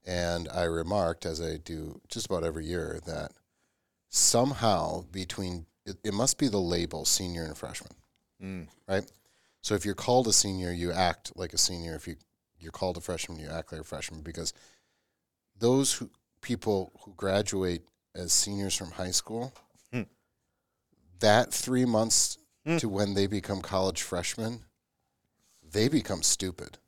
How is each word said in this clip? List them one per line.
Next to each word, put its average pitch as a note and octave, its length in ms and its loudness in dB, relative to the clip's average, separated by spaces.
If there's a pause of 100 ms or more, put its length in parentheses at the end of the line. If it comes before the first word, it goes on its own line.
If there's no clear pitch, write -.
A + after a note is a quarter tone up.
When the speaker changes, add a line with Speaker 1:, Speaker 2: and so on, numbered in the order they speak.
Speaker 1:
and F2 420 0
I F2 140 0
remarked, E2+ 640 0
as E2+ 160 -4
I D#2+ 160 -4
do D#2 500 -10
just A2+ 160 -6
about F2 180 -2
every D#2+ 220 -4
year, D#2+ 420 -4
that D#2 260 -8 (760)
somehow G#2 960 4 (100)
between, F2+ 540 -6 (180)
it, G2+ 180 -12
it G#2 120 -4
must A#2 240 2
be C#3 100 4
the G#2 120 2
label E2+ 440 0
senior E2+ 400 0
and D#2 120 -8
freshman, - 360 -12 (500)
Speaker 2:
Mm. F#2+ 260 -10 (200)
Speaker 1:
right? F#2+ 220 0 (500)
So - 140 0
if F#2+ 100 0
you're G2+ 100 -2
called B2 320 4
a A2 60 2
senior, F#2 400 2
you F2 200 -2
act F2 440 0
like F2+ 160 -8
a E2 60 -2
senior. E2+ 360 0
If D2+ 140 -10
you, - 80 -10 (420)
you're E2 140 -16
called F2+ 240 -2
a F2+ 60 -10
freshman, E2+ 360 -6
you D2+ 100 -10
act D#2+ 240 -8
like D#2 100 -10
a - 20 -12
freshman, - 380 -12
because E2+ 320 -8 (1040)
those C3 360 4
who, - 160 -8 (300)
people G#2 600 0
who G2+ 140 -20
graduate F#2+ 680 0 (320)
as F2 180 -2
seniors G2 420 0
from E2+ 180 -6
high F#2 180 -4
school, A#2 420 -4 (400)
Speaker 2:
Hmm. B2 100 -4 (1160)
Speaker 1:
that A2 320 8
three B2+ 320 2
months A2+ 540 2 (260)
Speaker 2:
Hmm. E3 140 0
Speaker 1:
to A#2 100 0
when G2+ 260 0
they G2 120 4
become G2 360 -2
college F#2+ 400 0
freshmen, A2 600 -4 (1000)
they G2 260 2
become G#2+ 340 0
stupid. - 640 -2